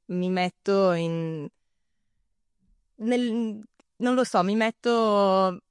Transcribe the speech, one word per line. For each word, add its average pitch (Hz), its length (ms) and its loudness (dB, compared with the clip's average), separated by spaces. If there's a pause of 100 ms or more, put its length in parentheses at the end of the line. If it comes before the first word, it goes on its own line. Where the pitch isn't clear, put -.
mi 180 220 -2
metto 185 640 0
in, 165 560 -4 (1500)
nel, 226 640 -2 (380)
non 247 160 0
lo 254 100 2
so, 190 180 0
mi 196 120 0
metto, 208 1040 0 (120)